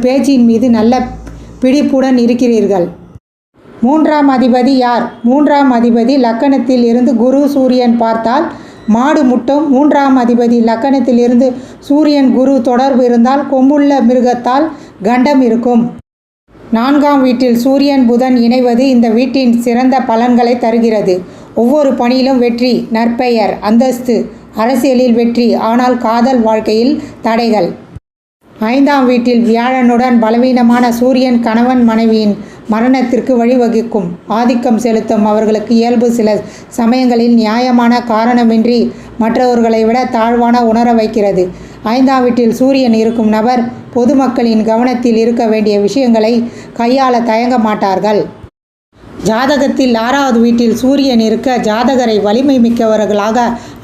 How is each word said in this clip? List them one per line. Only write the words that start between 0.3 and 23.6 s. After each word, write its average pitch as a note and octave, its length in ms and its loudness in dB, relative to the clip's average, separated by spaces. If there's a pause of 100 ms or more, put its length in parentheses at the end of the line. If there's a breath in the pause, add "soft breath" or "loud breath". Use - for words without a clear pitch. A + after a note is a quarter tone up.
மீது A3+ 280 2
நல்ல A3+ 180 2 (680 loud breath)
பிடிப்புடன் C4+ 600 2
இருக்கிறீர்கள். A3+ 640 0 (1000)
மூன்றாம் D4 480 2
அதிபதி B3+ 480 2
யார்? A#3+ 240 0 (220)
மூன்றாம் C#4+ 500 2
அதிபதி A#3 360 2 (120)
லக்கணத்தில் B3+ 640 0
இருந்து B3 220 2 (100)
குரு C4 180 2 (140)
சூரியன் B3 480 0
பார்த்தால் A3+ 440 -2 (500 loud breath)
மாடு D4+ 340 0
முட்டும். C#4 440 0
மூன்றாம் C#4 500 2
அதிபதி A#3+ 340 2 (120)
லக்கணத்தில் B3 560 0
இருந்து B3 220 2 (420 loud breath)
சூரியன் C#4+ 480 2
குரு C4+ 180 2 (140)
தொடர்பு B3+ 400 2
இருந்தால் B3 420 2
கொம்புள்ள C#4 480 2 (100)
மிருகத்தால் B3 560 0 (420 loud breath)
கண்டம் B3+ 400 2
இருக்கும். A#3 360 0 (920)
நான்காம் C#4 500 2
வீட்டில் B3 380 0
சூரியன் C#4 440 2
புதன் B3+ 280 2 (100)
இணைவது A#3+ 380 2 (100)
இந்த A#3 140 2 (100)
வீட்டின் B3+ 360 0 (120)
சிறந்த B3 280 0 (140)
பலன்களை A#3+ 460 0 (100)
தருகிறது. A3 500 0 (460 loud breath)
ஒவ்வொரு C#4 280 2 (120)
பணியிலும் B3+ 420 0
வெற்றி, A#3+ 300 0 (240)
நற்பெயர், A#3 560 -2 (160)